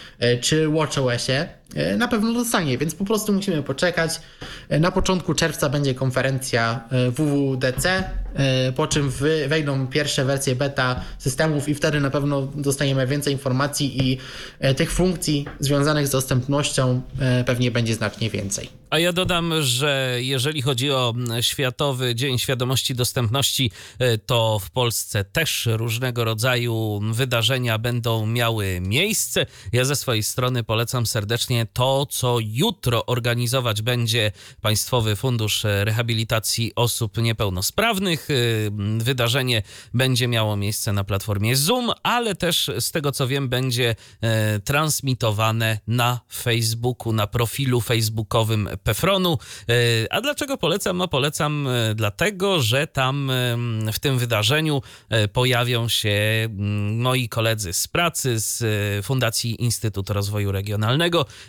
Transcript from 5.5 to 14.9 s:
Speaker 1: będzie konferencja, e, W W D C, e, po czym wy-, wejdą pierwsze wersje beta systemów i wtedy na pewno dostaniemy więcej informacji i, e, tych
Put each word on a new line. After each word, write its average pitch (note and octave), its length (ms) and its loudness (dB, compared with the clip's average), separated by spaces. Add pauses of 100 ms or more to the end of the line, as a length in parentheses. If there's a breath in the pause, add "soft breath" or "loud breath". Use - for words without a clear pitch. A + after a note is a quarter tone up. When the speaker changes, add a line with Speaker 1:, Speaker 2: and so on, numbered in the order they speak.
Speaker 1:
będzie C#3 260 2
konferencja, B2+ 840 0 (100)
e, B2+ 200 4
W B2 60 -4
W C#3+ 400 2
D B2+ 160 0
C, F#3 320 0 (300)
e, C3 380 2
po D#3 140 0
czym C#3+ 240 2
wy-, C#3+ 380 2
wejdą C#3+ 380 0
pierwsze C#3+ 380 0
wersje C3+ 320 2
beta C3 440 0 (180 loud breath)
systemów D3 500 0
i D3+ 60 2
wtedy D3 260 0
na C#3 100 0
pewno C#3+ 320 0 (120)
dostaniemy C#3 520 0
więcej C#3+ 260 0
informacji C3+ 760 0
i, C3 100 0 (420 loud breath)
e, C3+ 140 4
tych D#3+ 180 0